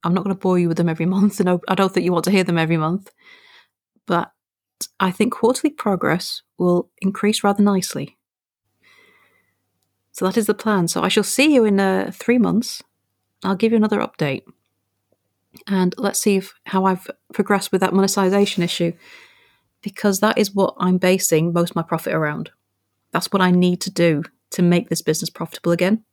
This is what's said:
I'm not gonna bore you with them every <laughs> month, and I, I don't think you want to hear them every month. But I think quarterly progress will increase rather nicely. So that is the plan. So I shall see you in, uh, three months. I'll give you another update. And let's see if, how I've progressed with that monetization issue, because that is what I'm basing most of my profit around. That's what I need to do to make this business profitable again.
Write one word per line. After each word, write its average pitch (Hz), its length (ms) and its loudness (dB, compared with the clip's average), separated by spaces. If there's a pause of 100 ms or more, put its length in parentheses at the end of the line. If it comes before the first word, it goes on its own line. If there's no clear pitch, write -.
I'm 175 100 0
not 208 100 0
gonna 196 100 0
bore 185 240 0
you 175 80 2
with 165 120 -2
them 170 100 2
every 165 180 -2
<laughs> 185 80 0
month, 196 240 2
and 175 100 2
I, 180 100 2 (100)
I 185 80 0
don't 190 180 0
think 170 100 0
you 180 80 0
want 170 120 0
to 185 80 0
hear 190 120 2
them 170 140 0
every 165 180 0
month. 160 360 -4 (920)
But - 280 -4 (680)
I 185 140 0
think 240 200 -2
quarterly 254 400 0
progress 180 720 -4 (160)
will 180 320 0 (100)
increase 202 440 -2
rather 202 180 2
nicely. 185 560 -2 (1900)
So - 140 -4
that 185 100 0
is 214 100 0
the 208 80 0
plan. 196 340 0
So 170 140 -4
I 185 60 0
shall 208 160 2
see 294 300 2
you 240 100 6
in, 196 160 2
uh, 190 340 0
three 247 240 0
months. 196 440 0 (600)
I'll 190 140 -2
give 226 160 2
you 233 40 2
another 214 240 2
update. - 420 -4 (1200)
And 185 300 0
let's 202 240 -4
see 202 160 2
if, 190 180 -4 (120)
how 190 180 -2
I've 185 260 -2 (220)
progressed 196 400 -2
with 185 80 0
that 185 140 -2
monetization 196 680 2
issue, 170 300 -2 (920)
because 202 380 -2
that 220 180 0
is 202 160 -2
what 196 240 0
I'm 180 200 0
basing 180 540 2
most 170 180 0
of - 60 -8
my 165 60 -2
profit 160 320 -4
around. 151 360 -4 (600)
That's - 220 -4
what 190 100 2
I 180 80 4
need 180 320 2
to 190 80 -8
do 165 320 2 (280)
to - 120 -2
make 175 260 2
this - 140 -4
business - 280 -4
profitable - 420 -6
again. 185 400 0